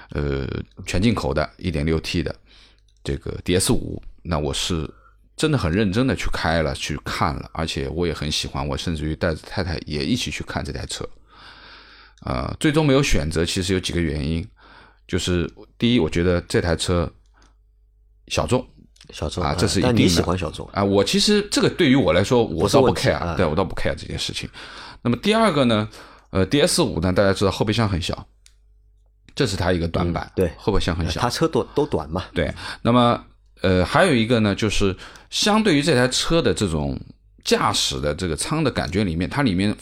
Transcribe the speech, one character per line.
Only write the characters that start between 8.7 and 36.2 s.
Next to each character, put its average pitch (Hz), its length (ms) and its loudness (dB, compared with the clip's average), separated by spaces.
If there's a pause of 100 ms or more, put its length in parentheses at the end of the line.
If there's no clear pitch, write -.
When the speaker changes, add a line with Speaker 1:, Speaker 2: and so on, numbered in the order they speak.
Speaker 1:
甚 85 180 -4
至 78 100 -6
于 78 100 -4
带 82 200 -2
着 - 60 -10
太 - 220 -8
太 85 220 -4
也 73 200 -6
一 107 100 0
起 76 160 -4
去 - 120 -8
看 - 200 -6
这 73 80 -8
台 - 140 -10
车。 - 220 -10 (1120)
呃， - 380 -2
最 156 120 2
终 156 140 2
没 135 80 4
有 143 100 4
选 78 260 2
择， 80 160 0
其 95 160 -2
实 92 120 0
有 92 60 2
几 - 120 -4
个 87 80 -2
原 76 260 -2
因， 82 220 -2 (580)
就 - 140 -4
是 87 320 0 (260)
第 120 160 2
一， 120 60 4
我 78 100 2
觉 85 140 0
得 87 180 2
这 110 200 0
台 82 160 0
车 87 340 -2 (1160)
小 - 180 -2
众， 127 180 0 (460)
Speaker 2:
小 - 180 -8
众， 87 140 -4
Speaker 1:
啊， 73 60 0
Speaker 2:
啊， 73 60 -2
Speaker 1:
这 95 120 2
是 98 120 0
一 - 20 2
定 127 100 2
的。 113 60 2
Speaker 2:
但 - 80 6
你 - 20 6
喜 82 140 4
欢 90 160 0
小 78 120 -6
众。 - 200 -12
Speaker 1:
啊， 98 120 -4
我 101 220 4
其 190 160 0
实 208 320 2
这 285 100 0
个 160 80 4
对 151 200 2
于 127 60 6
我 90 180 4
来 90 100 4
说， 120 220 4
我 85 240 0
倒 117 120 6
不 120 120 4
care， - 0 -
Speaker 2:
不 - 60 -4
是 123 100 2
问 76 100 2
题， 80 60 -4
啊。 85 100 -2
Speaker 1:
对， 90 100 2
我 76 80 0
倒 90 120 0
不 73 100 -6
care - 180 0
这 - 140 -10
件 76 100 -8
事 - 140 -6
情。 - 180 -8 (560)
那 120 60 2
么 120 60 0
第 202 160 2
二 226 180 4
个 143 140 2
呢， 107 240 0 (400)
呃 95 160 2
，D 135 160 2
S 180 200 4
五 82 200 0
呢， 92 100 2
大 101 140 4
家 98 80 4
知 98 100 -2
道 95 80 4
后 117 140 -2
备 107 80 2
箱 107 160 2
很 87 120 -2
小， - 240 -6 (1120)
这 143 100 0
是 98 120 -2
它 90 160 2
一 90 40 2
个 82 80 0
短 85 280 -2
板， 80 140 -4
Speaker 2:
嗯， - 100 -20
对。 90 180 2
Speaker 1:
后 - 160 -2
备 95 80 4
箱 85 160 0
很 85 160 -2
小。 - 80 -4
Speaker 2:
它 123 100 0
车 165 160 0
多， 131 160 0 (140)
都 143 100 2
短 78 240 -4
嘛。 87 140 -4 (100)
Speaker 1:
对， 78 160 0 (340)
那 120 100 2
么， 120 280 4 (380)
呃， 90 240 4
还 156 220 4
有 160 100 4
一 113 100 2
个 117 140 2
呢， 104 160 2
就 107 140 0
是 95 260 2 (340)
相 214 320 2
对 175 140 4
于 143 80 2
这 160 100 2
台 123 140 4
车 165 340 0